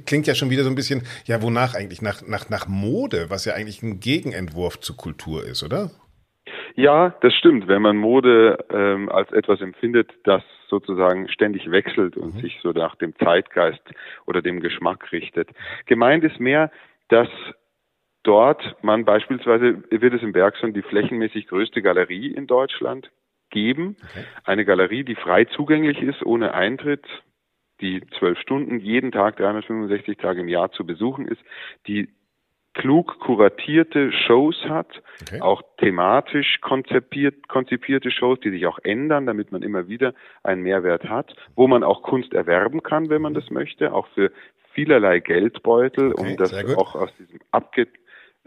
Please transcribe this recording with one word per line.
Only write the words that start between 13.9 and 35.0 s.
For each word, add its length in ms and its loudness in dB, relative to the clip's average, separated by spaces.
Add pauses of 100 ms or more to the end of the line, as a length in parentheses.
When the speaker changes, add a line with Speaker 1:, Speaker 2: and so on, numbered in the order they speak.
Speaker 2:
oder 140 -2
dem 180 -4
Geschmack 540 -6
richtet. 360 -6 (360)
Gemeint 400 4
ist 160 -2
mehr, 280 2 (380)
dass 220 4 (920)
dort 580 4
man 240 0
beispielsweise, 840 2
wird 240 2
es 80 -2
im 120 -6
Bergson 400 0
die 80 -4
flächenmäßig 640 -4
größte 340 -4
Galerie 460 0
in 180 -10
Deutschland 640 -2 (400)
geben. 460 -4 (160)
Speaker 1:
Okay. 140 -16 (180)
Speaker 2:
Eine 220 -2
Galerie, 380 2
die 120 -8
frei 300 2
zugänglich 560 0
ist, 240 -4
ohne 280 0
Eintritt, 520 -4 (760)
die 200 -6 (180)
zwölf 200 0
Stunden 400 -4
jeden 320 -2
Tag, 260 0
dreihundertfünfundsechzig 800 -4
Tage 240 -4
im 60 -6
Jahr 240 -2
zu 140 -10
besuchen 420 -6
ist, 140 -8 (460)
die 220 -4 (640)
klug 460 0
kuratierte 920 2
Shows 440 2 (140)
hat, 320 -8 (220)